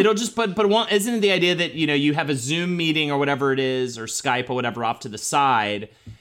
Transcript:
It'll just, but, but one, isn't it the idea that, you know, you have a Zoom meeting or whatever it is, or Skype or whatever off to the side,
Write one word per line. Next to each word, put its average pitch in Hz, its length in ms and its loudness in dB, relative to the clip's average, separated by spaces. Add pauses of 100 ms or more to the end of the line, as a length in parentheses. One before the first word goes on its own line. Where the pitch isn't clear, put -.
It'll 220 140 6
just, 226 200 -4
but, 214 220 -2
but 208 120 2
one, 214 200 2
isn't 208 260 0
it 226 60 0
the 202 100 4
idea 180 240 2
that, 170 200 -2
you 156 120 0
know, 147 80 2
you 147 200 2
have 151 140 -2
a 151 60 0
Zoom 165 420 -2
meeting 156 360 0
or 139 60 0
whatever 143 340 0
it 131 80 0
is, 127 360 -2
or 113 100 -10
Skype 127 440 -2
or 131 40 -2
whatever 120 300 -4
off 117 160 -2
to - 80 -12
the 107 80 -12
side, 110 760 0 (300)